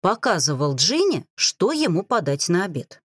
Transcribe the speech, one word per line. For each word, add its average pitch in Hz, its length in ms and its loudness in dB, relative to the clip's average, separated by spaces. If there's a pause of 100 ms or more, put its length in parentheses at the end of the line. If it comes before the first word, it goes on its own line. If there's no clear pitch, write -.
показывал 151 760 0
Джине, 302 580 0
что - 380 0
ему 220 320 0
подать 143 440 -2
на 175 160 2
обед. 151 440 -10